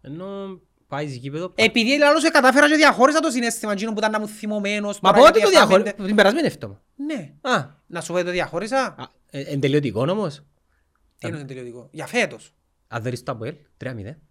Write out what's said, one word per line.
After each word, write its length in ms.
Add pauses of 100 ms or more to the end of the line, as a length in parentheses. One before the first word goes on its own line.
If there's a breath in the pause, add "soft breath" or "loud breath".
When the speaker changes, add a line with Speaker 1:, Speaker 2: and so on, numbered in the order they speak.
Speaker 1:
Ενώ 600 (280)
πάεις 280
γήπεδο, 320
πα- 160
Speaker 2:
Επειδή 340
λαλό 220
σου 100
κατάφερα 380
και 80
διαχώρισα 440
το 100
συναίσθημα 420
εκείνο 200
που 60
ήταν 120
να 100
μου 80
θυμωμένος, 720
Speaker 1:
Μα 120
Speaker 2:
τώρα 140
Speaker 1:
πότε 120
Speaker 2:
γιατί 160
Speaker 1:
το 60
Speaker 2:
έφαμε 140
Speaker 1:
διαχωρι-, 220
Speaker 2:
τε- 100
Speaker 1:
την 100
περασμένη 300
εβδομάδα; 340 (160)
Speaker 2:
Ναι. 440
Speaker 1:
Α. 260 (200)
Speaker 2:
Να 140
σου 120
πω, 120
το 60
διαχώρισα. 480 (200)
Speaker 1:
Α, 60 (260)
ε, 100
εν 200
τελειωτικό 400 (100)
όμως; 240 (840)
Speaker 2:
Τι 80
εννοείς 160
εν 60
τελειωτικό; 420
Για 160
φέτος. 480 (340)
Speaker 1:
Αν 140
δέρεις 200
το 100
αποέλ, 220 (220)
τρία 180
μηδέν. 220 (140)